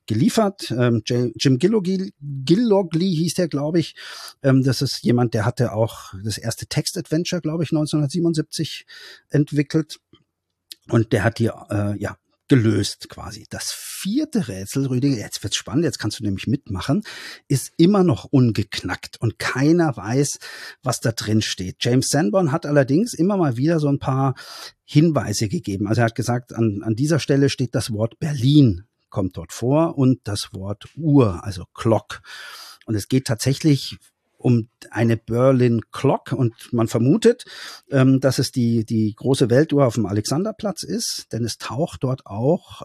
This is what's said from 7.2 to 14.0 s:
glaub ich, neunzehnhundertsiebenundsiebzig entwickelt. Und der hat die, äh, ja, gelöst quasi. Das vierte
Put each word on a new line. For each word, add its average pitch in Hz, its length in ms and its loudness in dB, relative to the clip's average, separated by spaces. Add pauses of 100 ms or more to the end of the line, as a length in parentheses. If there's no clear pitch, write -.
glaub 156 180 -4
ich, 156 100 -4
neunzehnhundertsiebenundsiebzig 156 1160 -2 (420)
entwickelt. 147 720 0 (880)
Und 113 240 2
der 110 100 2
hat 113 160 0
die, 113 120 0 (200)
äh, 104 280 -2
ja, 95 180 -8 (320)
gelöst 107 600 2
quasi. - 400 -16
Das - 220 -10
vierte 226 800 -4